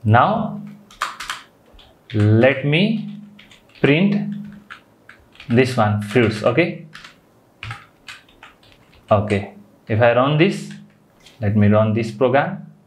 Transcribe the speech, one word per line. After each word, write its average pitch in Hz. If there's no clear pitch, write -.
Now 139
let 113
me 196
print 170
this 120
one, 104
fruits. -
Okay, 151
okay. 101
If 110
I 117
run 139
this, 196
let 107
me 104
run 107
this 113
program. 139